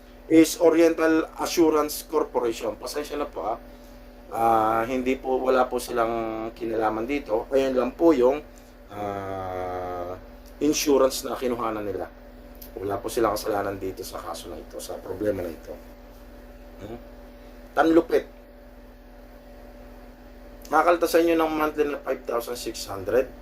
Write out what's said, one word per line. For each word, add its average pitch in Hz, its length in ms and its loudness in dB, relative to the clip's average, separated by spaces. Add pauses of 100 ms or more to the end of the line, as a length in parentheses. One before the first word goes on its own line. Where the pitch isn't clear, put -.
(280)
is 160 320 6
Oriental 165 800 4
Assurance 151 640 2
Corporation. 123 720 -2
Pasensya 147 400 -8
na 147 120 -6
po, 104 280 -6
ah. - 20 -18 (760)
Ah, 113 520 2
hindi 131 320 -2
po, 131 240 -2
wala 131 240 4
po 123 160 -2
silang 113 720 -2
kinalaman 113 560 -2
dito. 139 480 -2
Ayun 135 160 2
lang 123 240 0
po 170 160 6
yung, 135 320 4 (480)
ah, 92 1200 -6 (480)
insurance 139 640 2
na 123 160 -6
kinuhanan 113 480 -2
nila. 90 200 -6 (640)
Wala 98 240 -6
po 110 160 -8
silang 107 240 2
kasalanan 101 400 -2
dito 92 240 -8
sa 90 160 -12
kaso 82 320 -12
na 80 80 -12
ito, 80 240 -14
sa 87 160 -10
problema 95 480 -4
na 82 80 -8
ito. 73 240 -14 (1040)
Hmm? 107 160 -14 (800)
Tanlupit. 160 480 4 (2500)
Kakaltasan 170 560 4
nyo 170 80 4
ng 160 160 2
monthly 151 400 0
na - 80 -6
five 131 240 -6
thousand 120 320 -4
six - 320 -10
hundred. 98 400 0 (140)